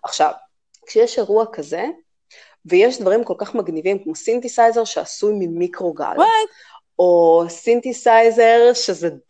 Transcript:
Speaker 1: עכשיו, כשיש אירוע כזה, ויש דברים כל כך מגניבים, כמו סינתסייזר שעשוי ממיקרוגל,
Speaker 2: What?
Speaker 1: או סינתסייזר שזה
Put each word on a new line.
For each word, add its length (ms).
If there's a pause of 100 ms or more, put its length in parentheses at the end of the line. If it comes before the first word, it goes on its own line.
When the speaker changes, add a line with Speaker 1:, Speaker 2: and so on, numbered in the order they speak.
Speaker 1:
עכשיו, 280 (560)
כשיש 320
אירוע 340
כזה, 320 (800)
ויש 360
דברים 220
כל 140
כך 180
מגניבים, 480
כמו 120
סינתסייזר 680
שעשוי 560
ממיקרוגל, 800
Speaker 2:
What? 320 (500)
Speaker 1:
או 500
סינתסייזר 1200
שזה 360 (200)